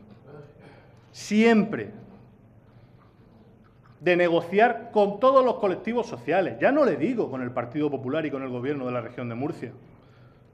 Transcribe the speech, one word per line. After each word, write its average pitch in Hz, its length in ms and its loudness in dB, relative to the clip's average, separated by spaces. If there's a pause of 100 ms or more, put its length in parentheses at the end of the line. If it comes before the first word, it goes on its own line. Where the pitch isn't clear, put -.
(1120)
siempre, 208 800 2 (2000)
de 175 160 4
negociar 175 760 2
con 196 280 2
todos 262 240 6
los 233 120 0
colectivos 208 500 -2
sociales, 143 540 -2
ya 185 120 4
no 294 140 4
le 170 120 2
digo 190 340 -2
con 131 100 -6
el 127 100 -6
Partido 127 380 -4
Popular 135 360 -4
y 147 60 -6
con 135 120 -6
el 135 60 -8
gobierno 127 360 -6
de 123 60 -4
la 123 100 -4
región 120 280 -10
de 113 60 -8
Murcia, 135 360 -8 (840)